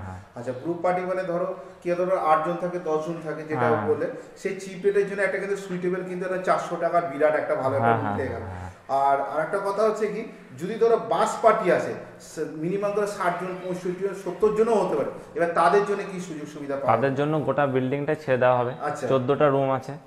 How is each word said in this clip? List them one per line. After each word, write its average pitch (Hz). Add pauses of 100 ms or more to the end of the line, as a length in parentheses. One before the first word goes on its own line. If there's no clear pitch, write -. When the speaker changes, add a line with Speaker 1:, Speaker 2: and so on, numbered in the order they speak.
Speaker 1:
হ্যাঁ। 92 (160)
Speaker 2:
আচ্ছা, 123
গ্রুপ 151
পার্টি 180
মানে 185
ধরো 180 (280)
কেউ 175
ধরো 180
আটজন 156
থাকে, 175
দশজন 156
থাকে, 156
যেটা 131
ও 117
Speaker 1:
হ্যাঁ। 107
Speaker 2:
বলে, 151 (300)
সেই 190
চিপ 185
রেটের 196
জন্য 202
একটা 190
কিন্তু 196
সুইটেবল 180
কিন্তু 180
একটা 185
চারশো 165
টাকার 170 (120)
বিরাট 151
একটা 147
ভালো 135
একটা 113
Speaker 1:
হ্যাঁ, 117
Speaker 2:
রুম 110
Speaker 1:
হ্যাঁ, 101
Speaker 2:
পেয়ে 127
গেল। -
Speaker 1:
হ্যাঁ। 90 (220)
Speaker 2:
আর 139
আরেকটা 156
কথা 196
হচ্ছে 214
কি, 208 (340)
যদি 196
ধরো 226 (120)
বাস 185
পার্টি 180
আসে, - (260)
সে -
মিনিমাম 185
ধরো 208
ষাট 180
জন, 185 (160)
পঁয়ষট্টি 180
জন, 185 (120)
সত্তর 180
জনও 226
হতে 180
পারে, 107 (260)
এবার 170
তাদের 175
জন্য 202
কি 180
সুযোগ 156
সুবিধা 139
পাওয়া 127
Speaker 1:
তাদের 131
Speaker 2:
যাবে? 147
Speaker 1:
জন্য 156
গোটা 135
বিল্ডিংটাই 135
ছেড়ে 135
দেওয়া 127
হবে। 120 (100)
Speaker 2:
আচ্ছা। 139
Speaker 1:
চোদ্দটা 135
রুম 135
আছে, 131 (160)